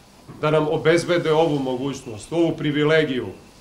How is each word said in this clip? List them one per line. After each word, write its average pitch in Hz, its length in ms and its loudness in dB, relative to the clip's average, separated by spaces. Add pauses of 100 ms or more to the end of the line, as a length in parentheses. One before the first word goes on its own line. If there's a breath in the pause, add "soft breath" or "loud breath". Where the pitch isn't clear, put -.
(400)
da 151 100 0
nam 151 180 2
obezbede 160 640 0
ovu 156 260 2
mogućnost, 131 720 -6
ovu 160 240 0
privilegiju, 147 720 0 (340)